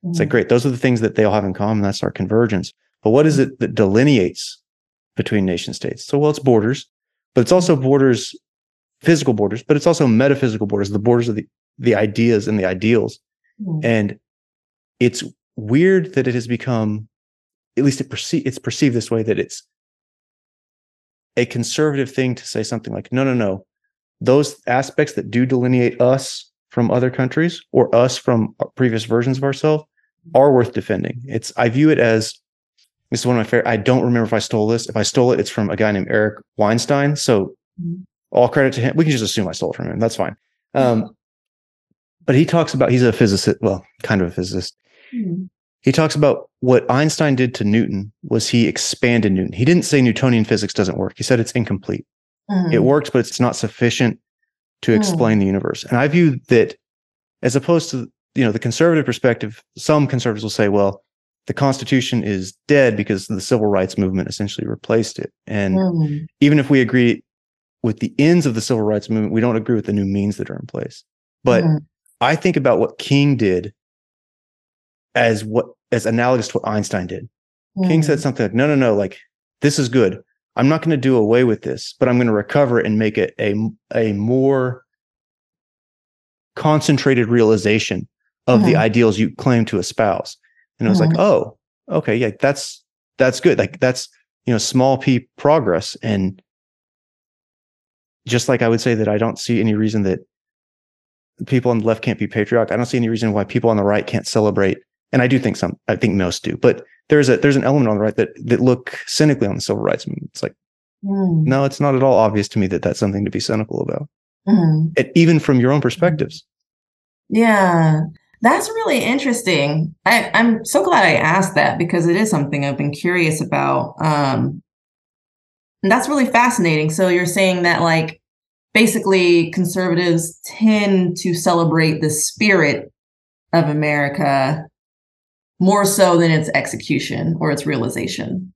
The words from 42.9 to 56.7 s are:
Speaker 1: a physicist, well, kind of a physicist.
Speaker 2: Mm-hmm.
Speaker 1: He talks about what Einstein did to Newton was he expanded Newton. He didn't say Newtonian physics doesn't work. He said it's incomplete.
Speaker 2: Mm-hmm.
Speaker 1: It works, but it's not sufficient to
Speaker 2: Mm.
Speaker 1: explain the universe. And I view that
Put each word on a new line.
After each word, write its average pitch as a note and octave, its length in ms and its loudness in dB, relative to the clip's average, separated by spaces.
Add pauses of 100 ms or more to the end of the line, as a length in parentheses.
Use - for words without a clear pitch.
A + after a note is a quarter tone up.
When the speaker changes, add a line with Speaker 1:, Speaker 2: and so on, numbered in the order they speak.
Speaker 1:
a A#2 80 4
physicist, G2+ 500 2
well, G2 240 -2 (180)
kind G2+ 180 0
of F2 80 -2
a - 20 -12
physicist. F#2 460 -8 (360)
Speaker 2:
Mm-hmm. F#3 300 -6 (380)
Speaker 1:
He C3+ 100 0
talks D#3 240 2
about D3 340 0 (120)
what B2+ 280 4
Einstein D3 460 2
did B2+ 200 0
to G#2 100 -4
Newton G#2 480 -2 (100)
was A2+ 240 -2
he A#2 200 2
expanded G#2+ 640 0
Newton. F#2 180 -2
He B2 140 -2
didn't E3+ 180 4
say C#3+ 180 2
Newtonian A#2 440 2
physics G#2 280 -2
doesn't F#2+ 240 -2
work. F#2+ 200 -6
He A2+ 60 -8
said A#2+ 180 2
it's G#2+ 100 -4
incomplete. - 540 -4 (440)
Speaker 2:
Mm-hmm. F#3 220 0
Speaker 1:
It A2 120 2
works, C#3+ 260 2
but B2+ 100 0
it's - 220 -4
not B2 160 0
sufficient A#2 600 -2 (640)
to A#2 100 2
Speaker 2:
Mm. G#2+ 40 4
Speaker 1:
explain A2 420 2
the G2 60 0
universe. - 380 -4
And B2 140 -2
I C3+ 100 2
view D3+ 400 2
that A#2 280 2 (640)